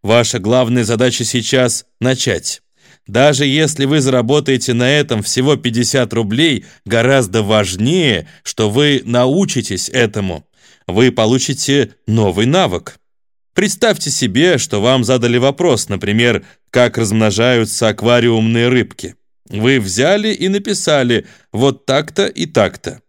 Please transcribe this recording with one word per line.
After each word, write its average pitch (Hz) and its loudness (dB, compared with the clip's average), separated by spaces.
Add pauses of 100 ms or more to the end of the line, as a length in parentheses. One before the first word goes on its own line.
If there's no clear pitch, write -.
Ваша 113 2
главная 120 0
задача 120 0
сейчас — 123 -2 (160)
начать. 123 -4 (440)
Даже 135 2
если 151 0
вы 147 2
заработаете 127 0
на 123 0
этом 143 0
всего 131 0
пятьдесят 120 -2
рублей, 113 -2 (200)
гораздо 113 0
важнее, 107 0 (160)
что 110 -2
вы 139 2
научитесь 123 -2
этому. 104 -2 (420)
Вы 117 2
получите 127 0 (120)
новый 107 0
навык. 139 -2 (560)
Представьте 202 0
себе, 131 0
что 104 -4
вам 123 2
задали 120 0
вопрос, 139 0
например, 107 0 (280)
как 123 2
размножаются 113 0
аквариумные 117 2
рыбки. 123 -2 (340)
Вы 120 0
взяли 160 0
и 180 -4
написали 165 -2 (240)
«вот 135 -2
так-то 151 -2
и - -6
так-то». - -2